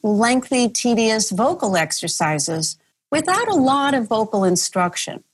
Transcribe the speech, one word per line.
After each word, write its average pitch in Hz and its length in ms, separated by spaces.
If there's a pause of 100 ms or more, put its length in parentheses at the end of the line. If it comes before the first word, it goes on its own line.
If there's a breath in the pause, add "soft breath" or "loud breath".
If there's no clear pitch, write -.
lengthy, 240 680
tedious 220 600
vocal 220 460
exercises 160 1000 (340)
without 370 380
a 403 40
lot 277 400
of 233 140
vocal 220 380
instruction. - 760 (100)